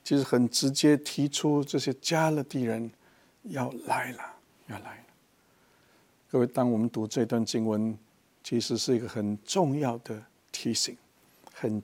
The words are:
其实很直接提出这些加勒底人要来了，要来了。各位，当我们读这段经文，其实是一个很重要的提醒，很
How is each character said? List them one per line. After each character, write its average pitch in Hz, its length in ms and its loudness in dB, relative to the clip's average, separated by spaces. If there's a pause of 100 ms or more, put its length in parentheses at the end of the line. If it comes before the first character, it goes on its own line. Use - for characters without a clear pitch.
其 147 120 2
实 139 60 4
很 123 260 4
直 139 220 0
接 147 280 6
提 143 300 -2
出 147 360 0
这 139 120 -4
些 135 180 0
加 160 360 0
勒 151 140 0
底 135 180 -4
人 113 260 -2 (540)
要 135 260 -4 (180)
来 127 260 -2
了， 117 100 -12 (460)
要 104 100 -10
来 - 200 -16
了。 - 60 -20 (1300)
各 131 80 2
位， 120 80 6
当 123 240 2
我 113 80 2
们 117 100 2
读 110 160 -2
这 113 220 0
段 117 180 0
经 110 220 -2
文， 110 320 0 (460)
其 120 160 0
实 113 180 -2
是 127 160 2
一 117 60 2
个 117 80 -8
很 104 360 -2
重 151 320 2
要 127 220 0
的 110 240 -12 (300)
提 - 200 -2
醒， - 240 -2 (560)
很 107 320 -2